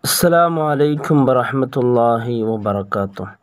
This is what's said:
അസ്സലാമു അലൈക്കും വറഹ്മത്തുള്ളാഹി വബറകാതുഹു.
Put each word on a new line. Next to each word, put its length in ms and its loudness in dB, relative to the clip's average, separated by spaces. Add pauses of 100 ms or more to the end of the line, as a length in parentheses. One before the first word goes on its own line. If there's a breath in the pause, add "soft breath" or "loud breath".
(180)
അസ്സലാമു 500 2
അലൈക്കും 580 0
വറഹ്മത്തുള്ളാഹി 1040 0 (140)
വബറകാതുഹു. 800 -4 (160)